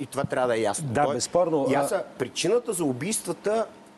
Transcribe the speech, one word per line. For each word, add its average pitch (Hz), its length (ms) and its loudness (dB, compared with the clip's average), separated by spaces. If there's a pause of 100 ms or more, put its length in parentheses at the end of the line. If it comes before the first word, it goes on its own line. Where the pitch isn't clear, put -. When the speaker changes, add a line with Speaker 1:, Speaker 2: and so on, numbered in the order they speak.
Speaker 1:
и 131 60 -8
това 139 180 -4
трябва 127 240 0
да 117 80 2
е 113 40 2
ясно. 110 280 -2
Speaker 2:
Да, 143 160 2
Speaker 1:
Той, 143 100 2
Speaker 2:
безспорно, 156 560 2
Speaker 1:
и 131 40 4
Speaker 2:
а 139 60 4
Speaker 1:
аз, 139 140 0 (240)
причината 226 540 0
за 170 120 -2
убийствата 175 840 -2 (320)